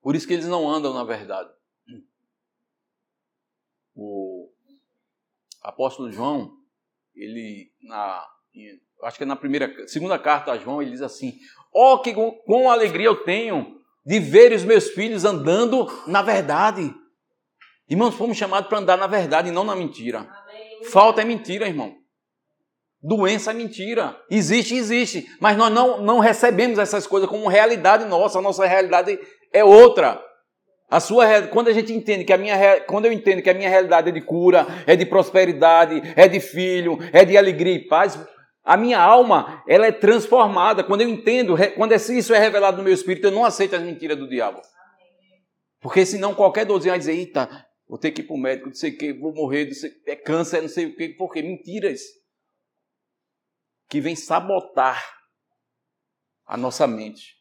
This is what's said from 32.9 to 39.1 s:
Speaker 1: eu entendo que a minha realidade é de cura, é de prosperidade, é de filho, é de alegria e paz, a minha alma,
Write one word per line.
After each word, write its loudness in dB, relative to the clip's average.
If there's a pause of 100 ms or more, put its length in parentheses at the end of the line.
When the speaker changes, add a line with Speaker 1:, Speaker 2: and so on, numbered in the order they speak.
Speaker 1:
eu 4
entendo 0
que 2
a 4
minha -4
realidade 2
é -6
de -6
cura, 2 (200)
é 6
de -2
prosperidade, 4 (140)
é 10
de -2
filho, -6 (140)
é 10
de 4
alegria 2
e -10
paz, 0 (440)
a 4
minha 0
alma, 4